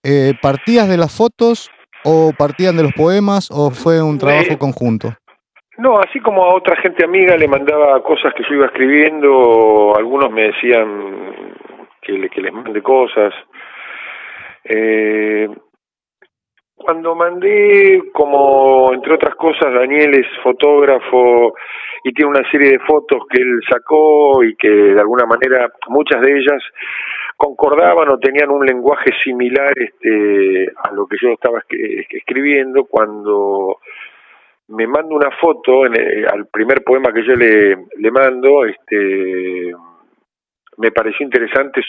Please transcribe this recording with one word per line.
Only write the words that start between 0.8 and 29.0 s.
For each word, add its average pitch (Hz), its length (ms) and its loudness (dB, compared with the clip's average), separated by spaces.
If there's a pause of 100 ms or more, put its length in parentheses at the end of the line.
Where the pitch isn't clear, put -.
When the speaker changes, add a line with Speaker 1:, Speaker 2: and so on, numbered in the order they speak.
Speaker 1:
de 185 100 0
las 165 200 -2
fotos 233 540 -2 (320)
o 160 340 4
partían 165 400 0
de 160 60 2
los 139 100 0
poemas 196 580 0
o 143 200 0
fue 165 320 0
un 151 160 -2
trabajo 151 340 0
Speaker 2:
Eh, 139 60 -4
Speaker 1:
conjunto? 120 500 -4 (680)
Speaker 2:
no, 233 220 2
así - 220 -4
como 190 240 0
a 180 100 4
otra 180 220 0
gente 180 260 -2
amiga 180 320 2
le 156 120 2
mandaba 139 560 2
cosas 151 320 -2
que 117 120 -8
yo 143 80 -4
iba 139 120 2
escribiendo, 131 1300 4
algunos 123 340 -2
me 110 120 -2
decían 98 1120 -4 (460)
que 101 120 -8
le, 95 160 -6
que - 120 -8
les 92 120 -8
mande 110 300 -8
cosas. 120 500 0 (1300)
Eh, 107 880 -2 (1300)
cuando 165 400 -6
mandé, 190 880 2 (100)
como 135 800 4
entre 131 220 0
otras - 200 -2
cosas, 156 380 -2
Daniel 143 400 2
es 131 140 2 (160)
fotógrafo 127 1120 2 (500)
y 127 100 -6
tiene 143 160 0
una 139 220 -2
serie 143 200 4
de 127 80 2
fotos 143 500 0
que 127 120 -4
él 123 260 -2
sacó 147 760 2
y 110 120 0
que 107 140 0
de 104 300 4
alguna 117 260 0
manera, 123 460 0 (160)
muchas 135 340 -2
de 135 160 2
ellas, 139 240 -2 (760)
concordaban 151 720 2
o 131 100 2
tenían 139 320 -2
un 139 140 0
lenguaje 131 460 0 (120)